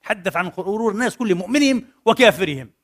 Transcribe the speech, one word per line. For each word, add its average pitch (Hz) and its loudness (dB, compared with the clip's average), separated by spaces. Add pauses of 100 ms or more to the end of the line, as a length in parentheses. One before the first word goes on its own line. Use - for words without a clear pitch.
حدث 190 -6
عن 180 -2
غرور 202 -4
الناس 220 -4
كلهم، 202 0
مؤمنهم 262 0 (200)
وكافرهم. 160 2 (120)